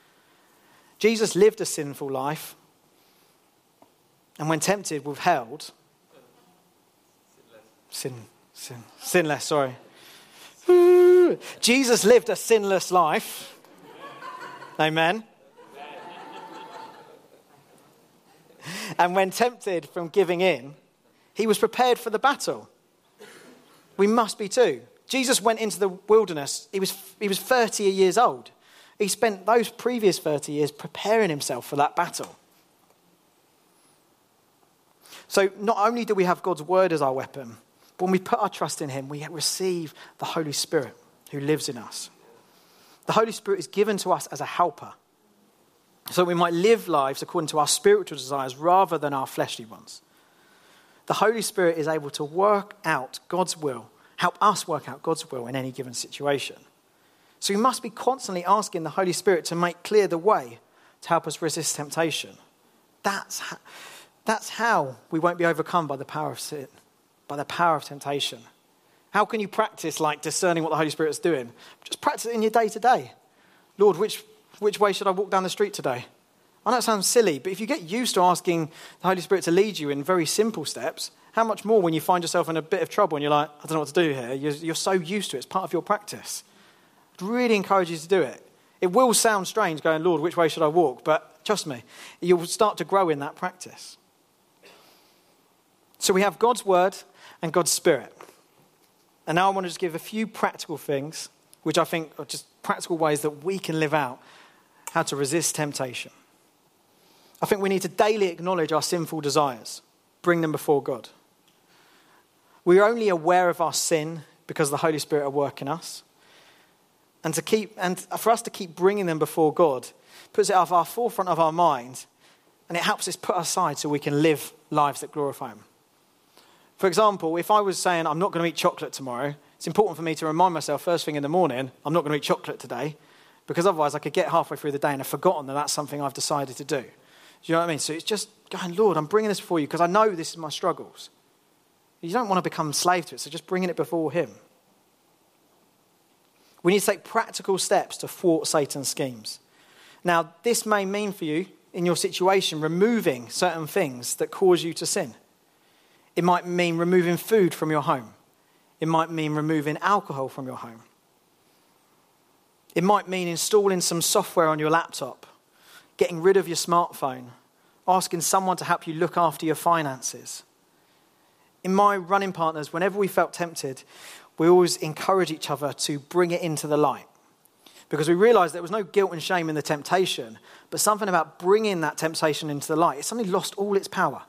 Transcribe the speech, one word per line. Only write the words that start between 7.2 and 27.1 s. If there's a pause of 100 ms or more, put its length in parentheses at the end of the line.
Sin, (380)
sin, (160)
sinless,
sorry. (1900)
Jesus
lived
a
sinless
life. (1300)
Amen. (3750)
And
when
tempted
from
giving
in, (580)
he
was
prepared
for
the
battle. (1300)
We
must
be
too. (260)
Jesus
went
into
the
wilderness.
He
was, (220)